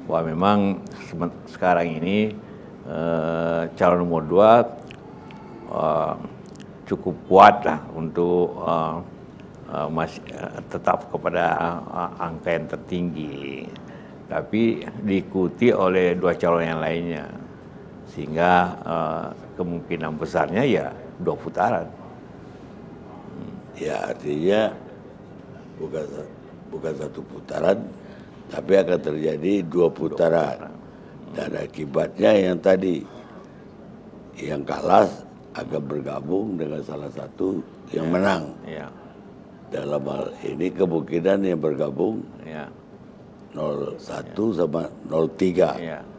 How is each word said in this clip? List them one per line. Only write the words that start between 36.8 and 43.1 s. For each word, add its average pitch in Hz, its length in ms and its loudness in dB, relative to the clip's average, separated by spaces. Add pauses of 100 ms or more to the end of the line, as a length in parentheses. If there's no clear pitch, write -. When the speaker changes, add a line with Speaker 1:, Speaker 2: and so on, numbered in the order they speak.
Speaker 2:
salah 73 240 -8
satu 90 480 -2 (320)
yang 80 160 -2
Speaker 1:
Ya. 85 80 2
Speaker 2:
menang. 92 280 4 (200)
Speaker 1:
Ya. 76 240 -10 (880)
Speaker 2:
Dalam 71 320 -2
hal 69 400 -4
ini 87 240 0
kemungkinan 85 720 2
yang 90 160 2
bergabung 76 640 0 (240)
Speaker 1:
Ya. 78 240 -12 (800)